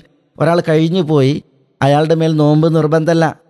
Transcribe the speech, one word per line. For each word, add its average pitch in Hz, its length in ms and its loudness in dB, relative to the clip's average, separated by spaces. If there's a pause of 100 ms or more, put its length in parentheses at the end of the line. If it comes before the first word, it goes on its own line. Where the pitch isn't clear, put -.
(400)
ഒരാൾ 170 300 0
കഴിഞ്ഞു 165 320 0
പോയി, 147 420 0 (380)
അയാളുടെ 147 340 0
മേൽ 160 200 0
നോമ്പ് 151 400 2
നിർബന്ധമല്ല. 160 640 0 (100)